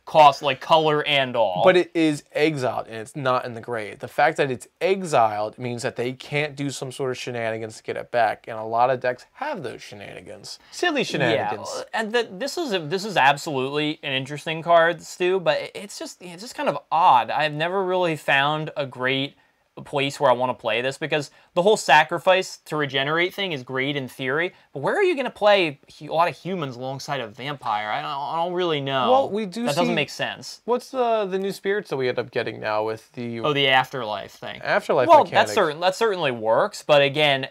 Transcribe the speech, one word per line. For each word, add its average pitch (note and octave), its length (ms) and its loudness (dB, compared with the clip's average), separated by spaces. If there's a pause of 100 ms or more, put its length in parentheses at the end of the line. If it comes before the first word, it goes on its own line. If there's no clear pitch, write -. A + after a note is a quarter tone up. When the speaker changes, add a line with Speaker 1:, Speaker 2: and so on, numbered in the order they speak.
Speaker 1:
Cost, D3 380 8
like, C#3 180 0
color D#3 460 4
and C3+ 300 0
all. G2 260 2
Speaker 2:
But F#3 140 8
it F3 180 2
is D#3 380 2
exiled, B2+ 560 0
and A2+ 80 -12
it's A2 180 -12
not B2+ 300 0
in B2 100 -10
the A2+ 60 -12
grave. G#2+ 400 -8
The B2 80 -12
fact D3+ 300 2
that D3 120 2
it's A#2+ 160 -8 (140)
exiled C3+ 800 0
means A#2+ 240 -6
that B2 120 -4
they B2+ 180 -4
can't D3 440 -6
do C#3+ 140 -6
some C3 200 -8
sort B2+ 220 -4
of B2 60 -8
shenanigans A2+ 580 -6
to - 80 -20
get A2+ 120 -6
it A2+ 140 -10
back, A2 380 0
and A2+ 100 -10
a A2 60 -8
lot A#2 260 2
of B2+ 80 0
decks B2 360 -4
have C4+ 280 -8
those A2+ 180 -10
shenanigans. G2 800 -16 (140)
Silly D4 320 0
shenanigans. A2 720 -2
Speaker 1:
Yeah, - 80 -8 (100)
and G#3+ 180 -4
the, A#3 200 0
this A#3+ 260 -8
is D4+ 140 -4
a, F#3 80 0
this E3+ 240 -4
is G#3 120 -4
absolutely C#3+ 840 2
an D3 100 -6
interesting D3 480 -6
card, E3+ 420 4
Stu, F3+ 360 0
but D#3 220 0
it, C#3+ 140 -10
it's G3+ 260 -14
just, D#4+ 200 -14
it's F3+ 220 -16
just B3+ 140 -16
kind C#4+ 120 -4
of D3 100 -2 (120)
odd. C#3+ 400 4
I've D3+ 240 0
never F3+ 300 0
really F3+ 320 0
found D3+ 600 0
a C#3+ 100 -4
great C3 500 -2 (500)
place C#3 340 -4
where C#3 100 6
I B2 40 6
wanna B2 180 -2
play A#2 300 -2
this, C3+ 160 -4
because D3+ 320 -4 (240)
the F3+ 80 0
whole G#3 140 4
sacrifice F3 920 4
to D#3+ 100 -6
regenerate D3 560 -2
thing F#3+ 200 -6
is C3+ 100 -6
great C3 340 -4
in C3 120 -6
theory, D3 440 -4 (220)
but C#3+ 80 -8
where G3 120 0
are G4 80 2
you F4+ 140 2
gonna B3 140 -6
play G3 480 2 (200)
hu-, D3 140 -12
a - 0 -
lot - 160 2
of C#3+ 80 -8
humans D#3 400 -6
alongside C3 440 -8
a A#2 80 -6
vampire? A2+ 600 -6
I B2+ 140 -4
don't, D3+ 80 -8
I C#3+ 340 -6
don't F3+ 80 -4
really E3+ 300 -2
know. C3+ 280 2
Speaker 2:
Well, C4 200 4
we G#3+ 160 -4
do A3 160 -8
Speaker 1:
That A#3+ 140 -2
doesn't E3+ 100 2
Speaker 2:
see - 80 0
Speaker 1:
make D3+ 160 -2
sense. A#2+ 560 -10
Speaker 2:
What's A#3+ 240 -2
the, A#3 340 0
the F#3+ 140 -4
new G3 140 -4
spirits G3+ 360 -4
that D3+ 80 -4
we B2+ 140 0
end B2 80 -4
up A#2+ 120 -4
getting A#2 300 -4
now G#2+ 240 -2
with A2 280 -8
the A#2 280 -8
Speaker 1:
Oh, D3 140 -2
the C#3 140 2
afterlife B2 640 0
thing. - 280 -14
Speaker 2:
Afterlife E3+ 480 0
Speaker 1:
Well, D4+ 160 10
Speaker 2:
mechanic. F#3+ 220 2
Speaker 1:
that G#3 80 -4
certain, E3 260 0
that F#3 140 0
certainly F3+ 380 0
works, A#2+ 500 0
but D3 180 6
again, C#3 500 2